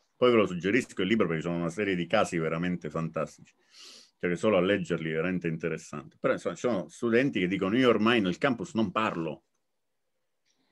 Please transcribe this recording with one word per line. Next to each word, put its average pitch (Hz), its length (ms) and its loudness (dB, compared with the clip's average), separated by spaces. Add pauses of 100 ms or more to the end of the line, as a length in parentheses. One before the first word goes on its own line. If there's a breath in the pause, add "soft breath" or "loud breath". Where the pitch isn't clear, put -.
(160)
poi 123 140 4
ve 120 60 6
lo 104 100 6
suggerisco 92 560 -2
il 92 60 0
libro 107 180 4
perché 82 160 -2
ci 82 60 -4
sono 85 100 -2
una 85 120 -2
serie 98 260 -2
di 85 100 -2
casi 92 320 0
veramente 82 500 -4
fantastici, 80 640 -8 (680 loud breath)
cioè 90 100 0
che 87 60 -2
solo 104 220 2
a - 20 4
leggerli 87 500 0
è 80 40 -4
veramente 85 340 -2
interessante. 80 720 -8
Però 135 140 0
insomma - 200 -6
ci - 140 -4
sono 95 200 -2
studenti 120 520 0
che 90 80 2
dicono 95 280 0
"io 131 120 6
ormai 113 320 4
nel 90 180 0
campus 113 360 -2
non 107 180 0
parlo", 92 540 -4 (1300)